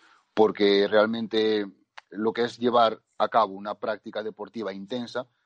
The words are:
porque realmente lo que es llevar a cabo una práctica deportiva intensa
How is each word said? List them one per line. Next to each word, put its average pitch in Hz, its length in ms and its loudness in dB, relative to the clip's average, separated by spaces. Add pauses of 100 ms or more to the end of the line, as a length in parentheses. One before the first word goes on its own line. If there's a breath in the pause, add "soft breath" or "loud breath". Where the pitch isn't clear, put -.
(360 soft breath)
porque 101 520 4
realmente 110 800 2 (460)
lo 110 200 -2
que 117 120 -2
es 117 160 -6
llevar 117 420 2 (160)
a - 100 0
cabo 104 280 0
una 104 180 -10
práctica 107 480 -8
deportiva 104 500 -10
intensa 120 540 -10 (200)